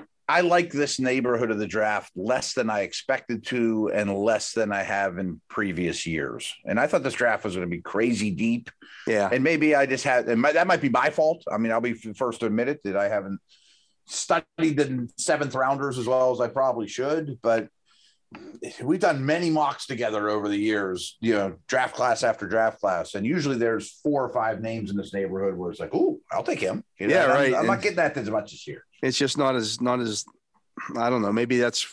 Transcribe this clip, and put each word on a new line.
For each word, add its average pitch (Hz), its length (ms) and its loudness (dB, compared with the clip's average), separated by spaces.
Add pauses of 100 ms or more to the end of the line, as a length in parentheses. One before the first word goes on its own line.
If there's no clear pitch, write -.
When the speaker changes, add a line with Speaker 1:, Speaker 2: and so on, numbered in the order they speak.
(280)
Speaker 1:
I 160 120 4
like 175 320 4
this 147 260 0
neighborhood 123 520 2
of 107 80 -2
the 104 80 -2
draft 107 500 0
less 117 380 -2
than 113 160 0
I 104 100 0
expected 117 680 -4
to 113 480 0
and 101 200 0
less 104 380 0
than 107 200 0
I 98 100 0
have 98 360 -2
in 90 300 -6
previous 87 580 -4
years. 69 460 -6 (120)
And 107 160 0
I 143 60 2
thought 151 160 0
this 131 120 -2
draft 113 300 0
was 98 100 -4
gonna 87 120 -4
be 85 160 -6
crazy 107 480 0
deep. 113 400 -2 (360)
Speaker 2:
Yeah. 104 240 2
Speaker 1:
And 131 140 2
maybe 151 300 4
I 139 120 6
just 131 180 -2
had, 123 240 2
and 117 120 2
my, 143 120 4
that 165 140 4
might 175 140 4
be 139 80 2
my 131 220 2
fault. 156 420 0
I 107 60 0
mean, 113 140 0
I'll 117 100 2
be 120 100 0
the 110 220 -12
first 117 260 -2
to 117 60 0
admit 113 220 0
it, 151 160 -4
that 98 120 -2
I 101 120 2
haven't 98 300 -4 (680)
studied - 400 -2 (120)
the 135 500 0 (100)
seventh 147 360 0
rounders 131 440 0
as 117 80 -4
well 127 260 4
as 123 80 -2
I 120 80 0
probably 120 400 -2
should, 143 540 -2
but 113 260 2 (1120)
we've 160 180 0
done 151 240 2
many 165 260 2
mocks 151 360 0
together 107 420 -2
over 107 200 0
the 101 80 0
years, 101 640 -2
you 113 140 2
know, 98 220 -2 (120)
draft 127 260 0
class 120 300 0
after 104 240 0
draft 113 320 2
class. 92 340 -2
And 101 100 -4
usually 139 320 0
there's 113 340 0 (120)
four 143 220 0
or 123 80 -6
five 110 280 -2
names 110 300 -6
in 101 60 -4
this 98 160 -6
neighborhood 95 440 -2
where 87 140 -6
it's - 80 -10
like, 82 160 -6
"Ooh, - 260 2 (120)
I'll - 100 -2
take - 180 -2
him." 101 220 -2 (160)
You 98 80 -4
know, 107 80 4
Speaker 2:
Yeah, 113 100 6
Speaker 1:
and 131 80 4
I'm, 135 60 4
Speaker 2:
right. 135 160 4
Speaker 1:
I'm - 120 2
not 117 80 2
Speaker 2:
And 117 80 -4
Speaker 1:
getting 180 140 -2
that 160 200 2
as 110 140 -6
much 107 200 -2
this - 160 -18
year. - 180 -14 (180)
Speaker 2:
it's 127 160 0
just 139 200 2
not 135 160 2
as, 110 260 -2
not 123 200 0
as, 110 240 -4 (720)
I 117 140 2
don't 123 120 2
know. 101 100 0
Maybe 120 260 2
that's, 120 340 0